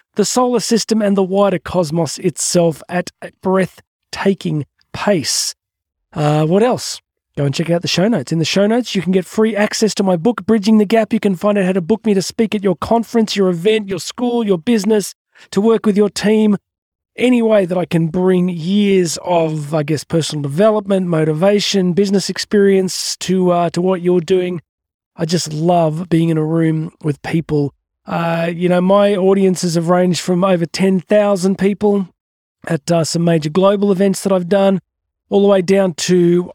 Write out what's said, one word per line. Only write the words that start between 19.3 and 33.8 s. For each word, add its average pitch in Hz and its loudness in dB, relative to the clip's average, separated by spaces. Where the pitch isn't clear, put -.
I 156 0
guess, 151 -4
personal 156 -4
development, 196 0
motivation, 175 0
business 196 0
experience 196 0
to, 180 0
uh, 175 0
to 175 -4
what 185 -2
you're 180 0
doing. 180 -2
I 160 -6
just 156 -4
love 165 0
being 165 2
in 160 0
a 156 -2
room 160 -2
with 147 -4
people. 151 -2
Uh, 170 -2
you 175 -2
know, 180 2
my 202 4
audiences 190 2
have 170 0
ranged 180 2
from 180 0
over 180 2
ten 190 0
thousand 202 0
people 202 0
at, 165 -2
uh, 165 2
some 170 -2
major 165 0
global 196 2